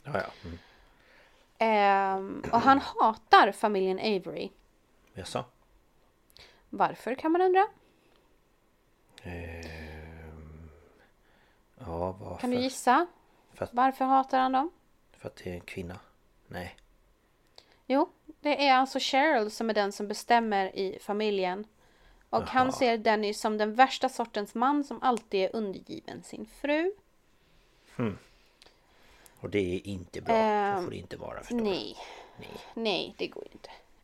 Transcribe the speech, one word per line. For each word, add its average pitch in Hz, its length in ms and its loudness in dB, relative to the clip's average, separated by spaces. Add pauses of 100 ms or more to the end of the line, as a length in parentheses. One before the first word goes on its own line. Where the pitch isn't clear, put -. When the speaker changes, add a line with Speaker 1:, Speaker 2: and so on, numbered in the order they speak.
Speaker 1:
Ja, 143 100 -12
ja. 98 120 -2 (200)
Mm. 85 120 -12 (1000)
Speaker 2:
Ehm, 196 960 2
och 233 100 4
han 269 180 6
hatar 269 720 6
familjen 190 480 0
Avery. 175 500 -4 (640)
Speaker 1:
Jaså? 107 300 -6 (1300)
Speaker 2:
Varför, 202 460 -2
kan 320 160 -2
man 349 100 4
undra? 370 260 6 (1600)
Speaker 1:
Ehm, 80 1500 -14 (1120)
ja, 85 320 -4
varför? 104 300 -12
Speaker 2:
Kan 247 100 -2
du 247 60 0
gissa? 262 500 2 (460)
Speaker 1:
För - 120 -8
att - 80 -8
Speaker 2:
Varför 262 320 2
hatar 262 340 2
han 262 120 2
dem? 269 200 0 (400)
Speaker 1:
För - 160 -16
att - 80 -12
det - 140 -10
är 90 40 -6
en 87 80 -10
kvinna. 90 380 -12 (480)
Nej. 90 280 -12 (1120)
Speaker 2:
Jo, 269 220 2 (320)
det 285 260 2
är 262 60 8
alltså 262 260 2
Cheryl 262 520 2
som 226 180 -2
är 214 40 0
den 202 180 0
som 208 160 -8
bestämmer 208 680 0
i 196 260 -4
familjen. 202 680 -2 (600)
Och 226 140 0
han 254 240 2
Speaker 1:
Jaha. 254 80 -2
Speaker 2:
ser 233 220 2
Dennis 214 440 0
som 214 160 0
den 214 180 0
värsta 262 340 4
sortens 214 460 -6
man 277 280 2
som 233 200 -10
alltid 220 400 0
är - 120 -2
undergiven - 680 -8
sin - 220 -14
fru. 302 460 -2 (1040)
Speaker 1:
Hmm. 107 220 -4 (1200)
Och 98 100 -8
det 95 260 0
är 92 120 -8
inte 92 340 -10
bra. 226 140 0
Speaker 2:
Ehm, 208 420 2
Speaker 1:
Så 175 60 -4
får 175 80 -8
det - 60 -8
inte - 200 -12
vara, - 220 -12
förstår - 180 -6
du. 233 60 0
Speaker 2:
nej. 156 340 -4 (400)
Speaker 1:
Nej. - 120 -16 (240)
Speaker 2:
Nej, 190 440 -4
det 180 100 -4
går - 160 -14
ju - 80 -18
inte. - 180 -20 (340)